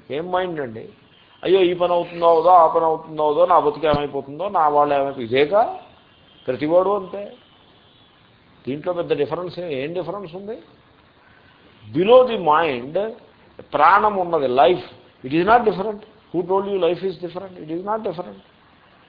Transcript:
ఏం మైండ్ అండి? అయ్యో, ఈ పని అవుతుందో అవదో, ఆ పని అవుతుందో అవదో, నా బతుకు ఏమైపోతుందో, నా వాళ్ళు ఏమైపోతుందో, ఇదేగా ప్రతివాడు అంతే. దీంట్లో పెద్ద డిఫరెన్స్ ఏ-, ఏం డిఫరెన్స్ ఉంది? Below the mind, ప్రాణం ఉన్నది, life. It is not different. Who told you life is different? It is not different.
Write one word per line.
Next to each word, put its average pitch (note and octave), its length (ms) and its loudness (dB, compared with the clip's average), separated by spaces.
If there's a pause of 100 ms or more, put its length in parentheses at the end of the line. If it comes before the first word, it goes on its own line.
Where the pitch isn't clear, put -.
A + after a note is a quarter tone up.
(120)
ఏం E3+ 200 -8
మైండ్ F3+ 280 -4
అండి? A#2 300 -12 (540)
అయ్యో, F#3 180 4
ఈ F3 120 2
పని F3 200 0
అవుతుందో E3+ 360 0
అవదో, E3 200 4
ఆ E3+ 180 8
పని E3 180 0
అవుతుందో D#3 400 -2
అవదో, D3+ 200 4
నా F3 140 4
బతుకు D3 280 0
ఏమైపోతుందో, D3 640 -4
నా E3+ 180 0
వాళ్ళు D3 280 2
ఏమైపోతుందో, C#3 300 -4
ఇదేగా D#3+ 540 0 (680)
ప్రతివాడు D#3 420 0
అంతే. G3+ 440 -6 (1300)
దీంట్లో D3+ 260 -6
పెద్ద E3+ 200 -4
డిఫరెన్స్ D#3+ 460 -4
ఏ-, D3 240 -6
ఏం D#3+ 100 -8
డిఫరెన్స్ F3 420 -10
ఉంది? G#3 240 -14 (1400)
Below B3 300 6
the A3+ 100 -2
mind, D#3+ 760 0 (500)
ప్రాణం G3 540 2
ఉన్నది, E3+ 320 0
life. D3+ 380 2 (400)
It C3 80 -6
is F3 140 0
not A3 220 4
different. G3+ 300 -6 (340)
Who E3+ 80 -2
told F#3+ 240 -2
you G3+ 220 -4
life F3 160 -2
is F3 220 -8
different? F3+ 320 -14
It D#3 140 -14
is F3 140 -8
not A3 180 -6
different. E3 360 -10 (680)